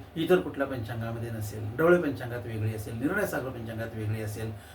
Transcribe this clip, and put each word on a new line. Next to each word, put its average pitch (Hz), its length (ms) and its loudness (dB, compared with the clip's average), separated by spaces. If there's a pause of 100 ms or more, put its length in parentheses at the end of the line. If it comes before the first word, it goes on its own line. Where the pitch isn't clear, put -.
(160)
इतर 170 200 6
कुठल्या 139 320 2
पंचांगामध्ये 113 600 -4
नसेल. 107 480 -6
ढवळे 175 240 8
पंचांगात 120 440 -2
वेगळी 110 300 -2
असेल, 107 180 -6
निर्णय 170 320 0
सागर 147 240 -2
पंचांगात 113 440 -6
वेगळी 107 280 -2
असेल, 110 300 -4 (240)